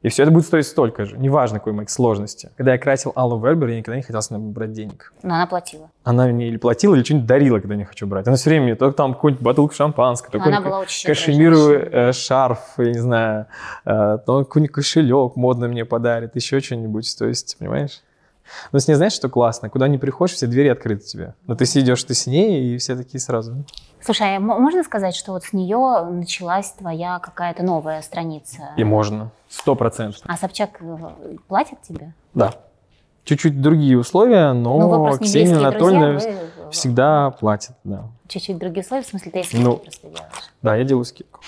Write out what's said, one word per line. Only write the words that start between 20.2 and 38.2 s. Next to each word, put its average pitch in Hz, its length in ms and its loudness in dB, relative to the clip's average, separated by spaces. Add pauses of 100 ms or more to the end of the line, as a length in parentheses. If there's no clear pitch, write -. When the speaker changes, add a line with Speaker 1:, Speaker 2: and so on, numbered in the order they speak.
Speaker 1:
все 127 120 -4
двери 131 200 2
открыты 113 380 -2
тебе. - 280 -14 (140)
Но 120 80 -2
ты 143 100 2
сидишь, 127 380 2
ты 127 100 -6
с - 140 -4
ней, 139 460 2
и 123 40 -6
все 123 200 -6
такие 127 240 -10
сразу. 117 420 -6 (380)
Speaker 2:
Слушай, 202 340 -2
а 190 60 -4
мо-, 214 180 0
можно 320 240 2
сказать, 196 320 -4
что - 160 -12
вот 180 140 -8
с - 80 -10
неё 208 580 0
началась 175 640 -6
твоя 175 460 -8
какая-то 175 440 -8
новая 156 380 -4
страница? 156 640 -12 (120)
Speaker 1:
И 110 80 0
можно. 107 480 -2 (160)
Сто - 280 -2
процентов. 113 520 -6
Speaker 2:
А 175 80 -6
Собчак, 196 360 -6 (100)
э, 165 540 -16 (120)
платит 190 300 -4 (100)
тебе? 160 260 -16 (200)
Speaker 1:
Да. - 200 0 (720)
Чуть-чуть 143 380 0
другие 147 360 6
условия, 180 540 4
но 120 260 0
Speaker 2:
Ну, - 120 6
вы 226 160 4
просто 135 180 0
не - 60 0
Speaker 1:
Ксения 151 160 4 (100)
Speaker 2:
близкие 139 160 4
друзья, 180 280 4
Speaker 1:
Анатольевна 147 200 2
Speaker 2:
вы, 190 480 -8
э, 151 40 -16
Speaker 1:
всегда 139 600 2
платит, 107 400 -4 (140)
да. 98 240 -10 (180)